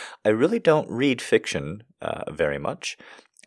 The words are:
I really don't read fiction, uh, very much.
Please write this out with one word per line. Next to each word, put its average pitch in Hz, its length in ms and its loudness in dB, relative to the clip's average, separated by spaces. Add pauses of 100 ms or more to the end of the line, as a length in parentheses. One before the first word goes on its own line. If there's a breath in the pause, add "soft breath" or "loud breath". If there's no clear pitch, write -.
(240 loud breath)
I 107 60 4
really 151 300 4
don't 156 300 2
read 127 320 0
fiction, 90 600 0 (180)
uh, - 300 -6
very 73 280 0
much. - 380 -6 (500 loud breath)